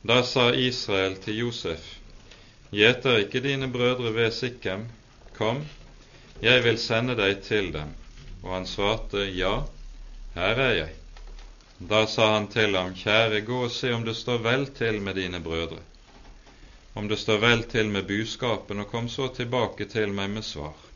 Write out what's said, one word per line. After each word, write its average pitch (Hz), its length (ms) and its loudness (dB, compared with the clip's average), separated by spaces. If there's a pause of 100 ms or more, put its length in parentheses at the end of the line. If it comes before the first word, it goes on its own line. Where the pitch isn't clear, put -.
Da 123 240 4
sa 123 300 4
Israel 107 640 0
til 110 220 -4
Josef: 98 400 -4 (880)
«Gjeter 117 520 6
ikke 127 200 -2
dine 135 240 -2
brødre 123 480 0
ved 113 160 4
Sikkem? 113 540 -4 (500)
Kom, 113 240 0 (800)
jeg 120 240 6
vil 117 160 4
sende 120 380 0
deg 98 260 2
til 104 300 0
dem.» 76 180 -8 (500)
Og 92 120 -8
han 92 160 -4
svarte: 101 580 -2
«Ja, 95 380 -2 (680)
her 104 300 0
er 120 140 4
jeg.» 78 180 -6 (960)
Da 110 160 6
sa 110 240 4
han 104 160 2
til 104 320 2
ham: 92 160 -2
«Kjære, 107 480 2
gå 123 220 -2
og 117 100 -4
se 127 160 -2
om 117 160 -2
det 117 80 -4
står 120 300 -2
vel 131 260 2
til 110 320 0
med 95 160 -2
dine 90 240 -4
brødre, 80 380 -4 (1120)
om 104 160 -2
det 107 80 -2
står 107 240 2
vel 117 240 4
til 107 240 0
med 98 160 -2
buskapen, 107 720 -4
og 104 80 -8
kom 120 240 -4
så 135 160 -2
tilbake 120 560 -2
til 101 320 -2
meg 98 160 -2
med 107 160 -6
svar.» 73 300 -10 (180)